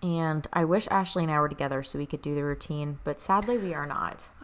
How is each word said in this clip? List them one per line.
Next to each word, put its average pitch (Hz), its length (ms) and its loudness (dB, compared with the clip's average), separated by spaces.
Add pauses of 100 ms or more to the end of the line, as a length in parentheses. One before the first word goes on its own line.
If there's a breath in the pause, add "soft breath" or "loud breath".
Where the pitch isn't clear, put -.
And 160 500 0
I 175 120 4
wish 180 260 4
Ashley 185 340 2
and 160 80 2
I 151 80 4
were 147 80 4
together 139 340 -2
so - 160 -4
we 143 80 -2
could 143 160 -6
do 147 120 -2
the 143 100 0
routine, 147 580 -4
but 147 180 -4
sadly 208 380 2
we 190 160 -2
are 147 120 -4
not. - 420 -4 (160)